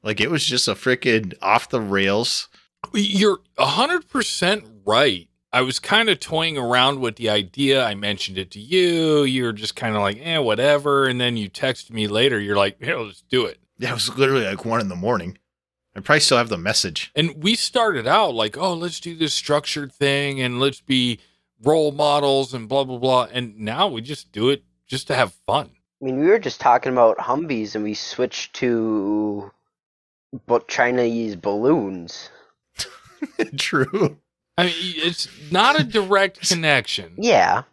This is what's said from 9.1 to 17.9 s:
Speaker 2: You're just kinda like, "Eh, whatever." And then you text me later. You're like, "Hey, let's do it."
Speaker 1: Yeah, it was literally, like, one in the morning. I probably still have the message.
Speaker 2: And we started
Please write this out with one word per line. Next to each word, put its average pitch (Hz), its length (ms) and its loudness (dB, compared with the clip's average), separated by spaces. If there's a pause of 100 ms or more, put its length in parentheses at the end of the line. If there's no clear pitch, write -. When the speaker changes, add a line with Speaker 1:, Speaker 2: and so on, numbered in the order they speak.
Speaker 2:
You're 131 280 0
just 107 240 -8
kinda 107 240 -2
like, 101 220 0
"Eh, 165 160 -4
whatever." 139 680 2
And 123 120 -2
then 123 160 0
you 104 140 -4
text - 420 -6
me 107 160 -2
later. 113 320 0
You're 101 160 -4
like, 101 260 2
"Hey, 135 140 -6
let's 107 280 -10
do 127 220 0
it." - 140 -10 (200)
Speaker 1:
Yeah, 123 120 -6
it 120 40 -6
was 117 200 -6
literally, 131 300 2
like, 95 180 -6
one 113 160 -2
in 104 100 -4
the 90 60 -8
morning. 92 420 -4 (580)
I 101 60 -12
probably 147 180 2
still 131 180 4
have 117 120 0
the 101 80 -2
message. 90 580 -4
Speaker 2:
And 151 280 -2
we 220 120 2
started 196 520 -2